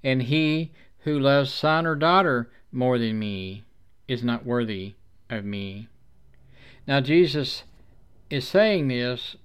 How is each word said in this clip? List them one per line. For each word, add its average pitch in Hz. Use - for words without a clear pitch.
and 131
he 156
who 151
loves 139
son 156
or 160
daughter 156
more 127
than 110
me 101
is 120
not 120
worthy 110
of 107
me." 101
Now, 139
Jesus 147
is 139
saying 196
this 123